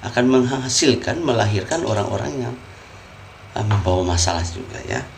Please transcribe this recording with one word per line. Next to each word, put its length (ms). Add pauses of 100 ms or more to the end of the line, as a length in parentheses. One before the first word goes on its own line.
akan 240 (160)
menghasilkan, 800
melahirkan 640
orang-orang 640
yang, 80 (1040)
eh, 0
membawa 560
masalah 240
juga, 480
ya. 160 (140)